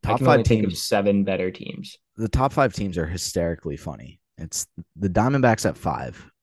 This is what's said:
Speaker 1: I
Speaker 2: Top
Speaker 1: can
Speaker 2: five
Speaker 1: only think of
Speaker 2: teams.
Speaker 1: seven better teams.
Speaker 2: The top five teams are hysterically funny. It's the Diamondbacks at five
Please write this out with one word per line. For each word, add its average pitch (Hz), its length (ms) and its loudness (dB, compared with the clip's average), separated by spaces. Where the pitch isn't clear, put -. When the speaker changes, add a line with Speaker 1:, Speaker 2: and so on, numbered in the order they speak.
Speaker 1:
I - 40 -4
Speaker 2:
Top - 100 2
Speaker 1:
can 135 80 0
Speaker 2:
five 156 140 6
Speaker 1:
only 113 60 0
think 110 180 4
of 95 80 0
Speaker 2:
teams. 85 100 -6
Speaker 1:
seven 101 420 2
better 92 280 -2
teams. - 440 -14
Speaker 2:
The 110 100 -4
top 131 260 2
five 135 200 2
teams 95 240 -4
are 82 100 0
hysterically 85 720 -4
funny. 64 420 -14
It's - 260 -8
the 92 140 -2
Diamondbacks 120 580 4
at 80 100 -2
five 67 540 -6